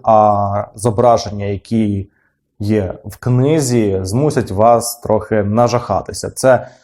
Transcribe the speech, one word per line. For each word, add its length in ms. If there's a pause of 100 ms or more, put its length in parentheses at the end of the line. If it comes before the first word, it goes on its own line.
а 720
зображення, 720
які 640 (480)
є 360 (100)
в 120
книзі, 840
змусять 480
вас 500
трохи 420
нажахатися. 880
Це 360 (180)